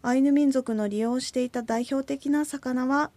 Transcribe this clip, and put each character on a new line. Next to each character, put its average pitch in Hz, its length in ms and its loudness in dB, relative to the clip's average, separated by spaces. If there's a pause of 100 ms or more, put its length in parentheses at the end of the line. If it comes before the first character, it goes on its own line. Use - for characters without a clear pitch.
ア 247 120 0
イ 269 80 4
ヌ 285 100 4
民 285 180 4
族 247 240 0
の 214 140 -2
利 208 120 -4
用 240 200 0
し - 100 -8
て 254 140 -2
い 247 60 -6
た 240 120 -6
代 233 260 -2
表 269 160 -2
的 285 260 -4
な 294 140 2
魚 254 420 -4
は 285 300 0